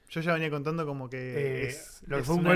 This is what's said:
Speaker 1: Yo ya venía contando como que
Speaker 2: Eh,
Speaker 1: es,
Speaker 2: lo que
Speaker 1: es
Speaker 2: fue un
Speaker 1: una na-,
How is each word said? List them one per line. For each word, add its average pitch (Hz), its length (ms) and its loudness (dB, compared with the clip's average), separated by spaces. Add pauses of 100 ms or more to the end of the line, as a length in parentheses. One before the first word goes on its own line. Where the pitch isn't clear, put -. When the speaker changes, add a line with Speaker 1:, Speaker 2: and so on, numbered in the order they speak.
Speaker 1:
Yo 165 120 -6
ya 170 120 2
venía 160 160 0
contando 151 380 -2
como 135 200 -6
que 127 100 -8
Speaker 2:
Eh, 127 500 -2
Speaker 1:
es, - 400 -10
Speaker 2:
lo 139 80 -2
que 139 60 2
Speaker 1:
es 123 40 -2
Speaker 2:
fue 147 100 2
un 175 60 2
Speaker 1:
una 170 80 6
na-, 180 60 10